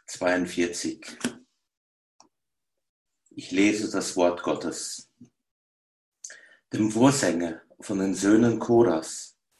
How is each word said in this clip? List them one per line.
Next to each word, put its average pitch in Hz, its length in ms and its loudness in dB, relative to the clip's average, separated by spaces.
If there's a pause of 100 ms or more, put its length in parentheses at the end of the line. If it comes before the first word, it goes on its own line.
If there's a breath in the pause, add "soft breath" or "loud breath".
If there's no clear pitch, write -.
zweiundvierzig. 87 1120 -4 (2250)
Ich - 120 -12
lese 101 400 2
das 92 260 -4
Wort 87 260 2
Gottes. - 680 -6 (1600 loud breath)
Dem 107 180 0
Vorsänger 92 720 2 (200)
von 98 180 -4
den 95 160 0
Söhnen 110 440 4
Koras, - 760 2 (240)